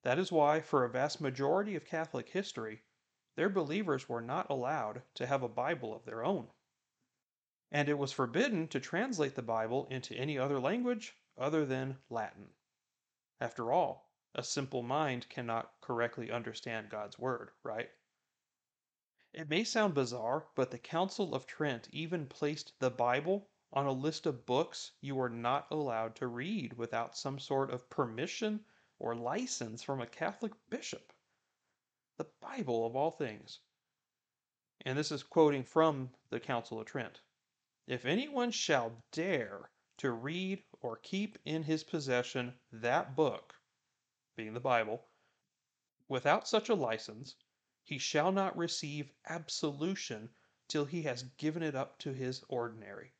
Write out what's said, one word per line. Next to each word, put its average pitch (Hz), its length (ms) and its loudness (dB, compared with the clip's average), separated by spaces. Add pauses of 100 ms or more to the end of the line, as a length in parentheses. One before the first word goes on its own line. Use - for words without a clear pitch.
That 131 160 4
is 185 140 0
why, 151 280 6
for 143 240 4
a 120 60 0
vast 131 300 0
majority 151 540 2
of 151 100 -4
Catholic 160 440 -4
history, 113 540 -4 (520)
their 180 160 2
believers 170 580 0
were 117 140 -2
not 131 260 -2
allowed 127 540 0 (120)
to 131 120 -4
have 135 160 2
a 120 60 -2
Bible 120 460 -2
of 117 100 -14
their 113 200 -6
own. 156 260 0 (1200)
And 147 160 4
it 147 100 2
was 139 140 -2
forbidden 160 560 2
to 135 120 0
translate 175 540 0
the 127 80 -4
Bible 113 460 0
into 131 260 -6
any 139 240 -2
other 139 220 2
language 233 580 0 (180)
other 147 300 2
than 131 320 -2 (100)
Latin. 107 460 -6 (840)
After 120 320 -2
all, - 400 0 (240)
a - 80 -4
simple 135 380 -2
mind 131 460 0
cannot 117 520 -4
correctly 117 500 0
understand 113 600 -6
God's 107 280 -8
Word, 120 340 -4 (100)
right? 113 280 -4 (1400)
It 156 160 -10
may 175 160 4
sound 214 300 2
bizarre, 123 600 2
but 131 160 2
the 120 80 -6
Council 180 560 0
of 131 120 -2
Trent 135 460 -2
even 156 360 -4
placed - 500 -4
the 131 120 4
Bible 135 580 2 (240)
on 139 140 2
a 139 60 4
list 143 340 0
of 127 200 -2
books - 540 0
you 139 200 -2
are 123 80 2
not 120 420 0
allowed 117 460 -2
to 127 120 -4
read 131 460 -4
without 117 420 -4
some - 220 -4
sort 135 320 0
of 127 200 -6
permission 156 720 -2 (360)
or 117 160 -2
license 123 680 -4
from 135 180 -2
a 120 60 -4
Catholic 202 460 -4 (160)
bishop. - 440 -8 (1040)
The 160 140 -6 (100)
Bible, 127 460 0
of 117 80 -4
all 147 160 2
things. 110 500 -8 (1200)
And 131 160 -2
this 151 140 0
is 147 140 -4
quoting 147 400 6
from 143 480 4 (160)
the - 100 -2
Council 117 420 -2
of 110 60 -8
Trent. - 340 -6 (680)
"If 127 180 -4
anyone 247 460 2
shall 117 600 2
dare 143 580 -2 (280)
to 135 120 0
read 175 540 -4 (160)
or 113 160 -4
keep 202 480 -4
in 156 200 -2
his 156 200 0
possession 123 760 0 (140)
that 123 420 0
book," 131 460 0 (760)
being 110 180 -6
the 120 60 -4
Bible, 113 480 2 (1000)
"without 143 400 4
such - 200 2
a 233 60 6
license, 117 640 -2 (460)
he 147 160 -8
shall 156 340 4
not 190 240 2
receive 147 560 -4 (140)
absolution 156 1080 -4 (320)
till 147 200 0
he 165 160 -4
has 127 220 -2
given 156 380 -2
it 151 120 0
up - 240 -2
to 139 140 -4
his 131 360 -2
ordinary." 113 720 -4